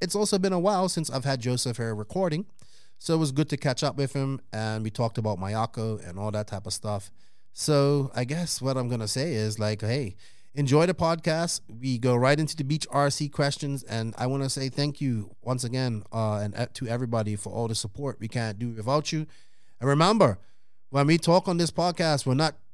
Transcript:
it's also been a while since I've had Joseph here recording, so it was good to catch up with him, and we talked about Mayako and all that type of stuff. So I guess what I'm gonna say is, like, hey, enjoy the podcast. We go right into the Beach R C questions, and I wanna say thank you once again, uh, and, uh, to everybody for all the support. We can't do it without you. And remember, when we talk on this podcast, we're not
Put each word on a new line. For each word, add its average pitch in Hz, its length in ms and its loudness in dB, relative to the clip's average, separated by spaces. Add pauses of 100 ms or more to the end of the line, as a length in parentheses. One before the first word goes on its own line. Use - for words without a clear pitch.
it's 190 160 -2
also 208 200 2
been 190 160 2
a 180 60 2
while 185 300 4
since 170 220 -2
I've 127 140 -2
had 135 160 2
Joseph 123 360 0
here 117 180 -2
recording, 165 500 -2 (540)
so - 160 0
it 160 40 4
was 156 120 4
good 147 200 2
to 147 60 0
catch 135 280 0
up 135 120 0
with 139 180 -2
him, 135 260 -2 (120)
and 110 300 -2
we 110 80 -2
talked 117 260 -2
about 107 220 -2
Mayako 110 680 -4
and 87 140 -10
all 104 140 -4
that 104 160 -4
type 95 180 -8
of 92 60 -6
stuff. 104 400 -6 (400)
So 143 640 2
I 123 80 0
guess 156 360 -2
what 131 160 0
I'm 123 120 0
gonna 117 180 -2
say 139 280 -2
is, 107 260 0
like, 107 220 0
hey, 113 340 -2 (400)
enjoy 147 300 6
the 180 80 4
podcast. 165 680 2 (200)
We 127 180 0
go 123 180 6
right 131 220 6
into 156 180 0
the 147 80 -2
Beach 147 260 -2
R 143 200 4
C 143 180 -2
questions, 139 560 -2
and 113 340 -4
I 123 80 0
wanna 135 240 0
say 135 180 -2
thank 143 320 -2
you 113 400 -2
once 123 220 -2
again, 123 400 -2 (100)
uh, 107 260 0
and, 104 180 -2
uh, 120 180 -2
to 123 140 -6
everybody 113 480 0
for 101 160 -8
all 113 160 -2
the 110 80 -2
support. 127 420 -6
We 113 80 -6
can't 110 320 -4
do 120 120 -4
it 113 80 -10
without 135 340 0
you. 156 160 -2 (500)
And 127 100 0
remember, 156 520 6 (500)
when 139 160 4
we 160 100 6
talk 170 320 6
on 175 80 2
this 170 140 2
podcast, 165 560 2
we're 127 80 4
not 156 200 2 (200)